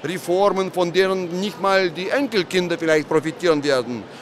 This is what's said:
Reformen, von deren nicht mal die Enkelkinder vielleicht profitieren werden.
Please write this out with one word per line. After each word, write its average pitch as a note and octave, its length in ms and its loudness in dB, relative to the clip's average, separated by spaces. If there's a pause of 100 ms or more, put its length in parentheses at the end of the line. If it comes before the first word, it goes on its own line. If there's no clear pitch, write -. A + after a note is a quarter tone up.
Reformen, F#3 680 0
von F3 200 0
deren F#3 480 0
nicht G3 220 -6
mal F#3+ 300 2
die F3 180 -6
Enkelkinder F#3 680 0
vielleicht D#3 300 2
profitieren D#3 560 2
werden. B2 400 0 (180)